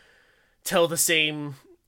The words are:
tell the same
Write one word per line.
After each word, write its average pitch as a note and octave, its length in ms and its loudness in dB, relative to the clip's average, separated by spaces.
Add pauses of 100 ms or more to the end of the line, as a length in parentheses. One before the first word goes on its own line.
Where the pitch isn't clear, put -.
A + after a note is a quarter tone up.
(640)
tell E3+ 240 2
the E3 100 -4
same D3+ 580 0 (320)